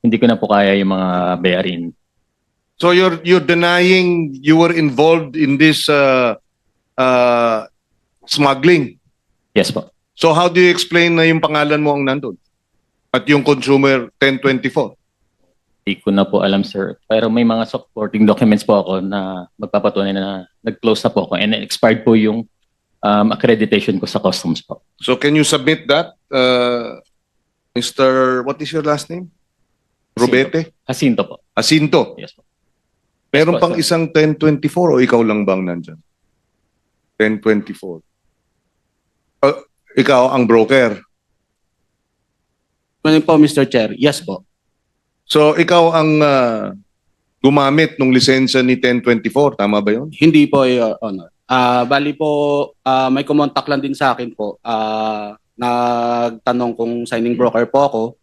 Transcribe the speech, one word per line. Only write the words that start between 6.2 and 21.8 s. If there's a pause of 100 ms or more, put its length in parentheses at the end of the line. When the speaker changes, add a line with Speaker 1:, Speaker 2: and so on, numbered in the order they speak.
Speaker 2:
ah, (640)
smuggling? (560)
Speaker 1:
Yes
po. (240)
Speaker 2:
So,
how
do
you
explain
na
yung
pangalan
mo
ang
nandun? (760)
At
yung
consumer (120)
ten
twenty-four? (840)
Speaker 1:
Hindi
ko
na
po
alam,
sir. (160)
Pero
may
mga
supporting
documents
po
ako
na
magpapatunay
na (160)
nag-close
na
po
ako
and
expired